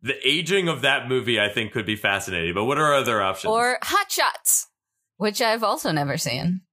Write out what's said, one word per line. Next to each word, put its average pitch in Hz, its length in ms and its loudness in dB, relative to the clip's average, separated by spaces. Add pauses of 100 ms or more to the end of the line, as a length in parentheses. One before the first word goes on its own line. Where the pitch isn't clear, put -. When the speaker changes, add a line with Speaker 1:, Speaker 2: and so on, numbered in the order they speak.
Speaker 1:
The 135 120 -4 (120)
aging 175 400 2
of 147 140 -2
that 135 280 2
movie, 120 300 0
I 104 100 4
think, 107 220 -4
could 107 160 -4
be 107 80 0
fascinating. 92 580 -2
But 101 120 0
what 143 120 0
are 151 160 4
other 120 260 2
options? 95 300 -2
Speaker 2:
Or 240 320 2
Hot 403 300 -2
Shots, - 560 -2 (500)
which 208 240 -2
I've 226 220 0
also 233 280 0
never 143 280 0
seen. 156 420 -2 (120)